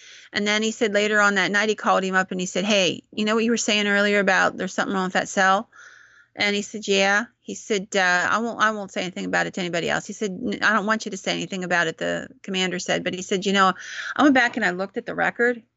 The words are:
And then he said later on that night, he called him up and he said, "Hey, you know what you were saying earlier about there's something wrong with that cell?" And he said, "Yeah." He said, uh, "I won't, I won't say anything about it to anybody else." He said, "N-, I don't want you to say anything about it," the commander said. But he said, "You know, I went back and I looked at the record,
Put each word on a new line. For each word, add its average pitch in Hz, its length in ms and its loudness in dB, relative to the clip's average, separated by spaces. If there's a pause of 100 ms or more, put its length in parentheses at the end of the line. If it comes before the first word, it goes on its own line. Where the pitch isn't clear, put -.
(320)
And 202 140 -2
then 208 160 2
he 220 100 0
said 220 220 -2
later 208 280 2
on 202 140 4
that 180 160 2
night, 208 180 2
he 214 60 0
called 190 280 2
him 190 120 -2
up 185 160 2
and 185 80 -4
he 180 60 -2
said, 180 180 -2
"Hey, 196 400 2 (100)
you 214 120 -2
know 214 100 2
what 226 80 2
you 233 80 2
were 233 60 2
saying 208 300 0
earlier 202 320 4
about 185 360 2
there's 185 180 -6
something - 200 -2
wrong 190 120 0
with 190 80 -6
that 165 140 0
cell?" 196 420 2 (640)
And 202 200 0
he 202 60 -2
said, 214 260 -10
"Yeah." 196 380 2 (160)
He 202 140 -10
said, 202 400 -4
uh, 180 360 2
"I 202 60 2
won't, 233 240 -2
I 220 100 2
won't 208 220 -8
say 202 80 -4
anything 185 240 -6
about 175 200 0
it 170 100 -8
to 196 60 -4
anybody 170 280 -2
else." 160 180 -2
He 214 60 -12
said, 208 180 -6
"N-, 190 320 -4
I 208 100 4
don't 202 120 0
want 220 180 -2
you 208 80 -8
to 190 60 -10
say 180 160 -4
anything 175 320 -6
about 175 220 0
it," 160 100 -6
the 170 320 -4 (120)
commander 185 380 -4
said. 170 240 -2
But 180 100 -2
he 185 80 -8
said, 190 240 -4
"You 196 60 2
know, 190 220 4 (420)
I - 80 2
went 285 120 6
back 240 200 2
and 220 100 -2
I 185 40 2
looked 185 280 -6
at 233 80 -8
the 170 100 -8
record, 226 480 0 (140)